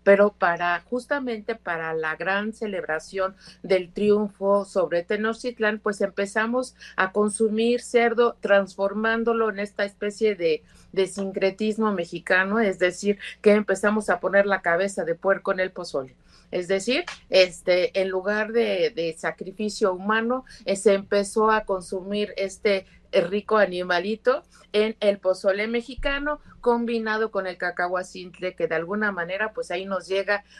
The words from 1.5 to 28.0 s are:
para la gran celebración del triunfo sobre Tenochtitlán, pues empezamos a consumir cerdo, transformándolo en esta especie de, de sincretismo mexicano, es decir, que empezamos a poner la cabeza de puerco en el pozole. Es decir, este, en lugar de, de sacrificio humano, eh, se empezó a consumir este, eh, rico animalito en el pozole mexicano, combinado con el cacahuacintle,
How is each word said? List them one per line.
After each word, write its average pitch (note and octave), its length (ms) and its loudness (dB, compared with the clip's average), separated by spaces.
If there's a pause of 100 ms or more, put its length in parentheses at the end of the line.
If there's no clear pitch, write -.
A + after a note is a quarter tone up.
para E3 400 -6
la D#3+ 220 -4
gran G3 360 -4
celebración F#3+ 840 -6 (260)
del F3+ 320 0
triunfo G3+ 720 2
sobre F3 380 0
Tenochtitlán, A3 320 -2 (440)
pues G3+ 200 -2
empezamos A3 760 -2 (200)
a F#3 160 2
consumir A3 680 2
cerdo, A#3 580 2
transformándolo G#3+ 1120 0
en G3 100 -6
esta G3+ 240 -6
especie G#3 520 -2
de, E3 280 0 (300)
de F#3+ 140 2
sincretismo G3 840 -2
mexicano, F#3+ 720 0
es F#3 180 0
decir, F#3+ 400 0 (220)
que G#3 100 8
empezamos G#3 580 2
a F3+ 120 0
poner G3 240 4
la G3 160 0
cabeza F#3 420 0
de E3 120 -2
puerco F#3+ 360 0
en F#3 80 -2
el F#3 120 -2
pozole. D3 440 -8 (360)
Es F3 180 -4
decir, A3+ 340 0 (260)
este, F3+ 680 4
en F#3+ 80 0
lugar G#3 460 -2
de, G3+ 380 2
de E3 260 -4
sacrificio G3 760 -4
humano, A3+ 520 -2 (180)
eh, G3 140 -2
se G3 160 4
empezó G3+ 580 2
a G#3+ 140 2
consumir G3 720 -4
este, G3 480 -2 (260)
eh, F3 100 4
rico G3+ 360 0
animalito F#3 840 0 (280)
en G#3+ 300 2
el G3+ 180 2
pozole F#3+ 480 0
mexicano, C#4 720 -4 (200)
combinado A3+ 720 0
con F#3+ 160 -4
el F3+ 100 -8
cacahuacintle, F3+ 960 -6